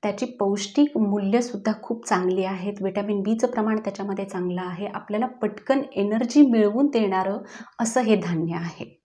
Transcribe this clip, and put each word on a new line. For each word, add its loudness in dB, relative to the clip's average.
त्याची -2
पौष्टिक 2
मूल्यसुद्धा 0
खूप -8
चांगली 2
आहेत. -6
व्हिटॅमिन -2
बीचं 0
प्रमाण 0
त्याच्यामध्ये -6
चांगलं -4
आहे. -8
आपल्याला -4
पटकन 0
एनर्जी 6
मिळवून 4
देणारं 2
असं 2
हे 4
धान्य -2
आहे. -8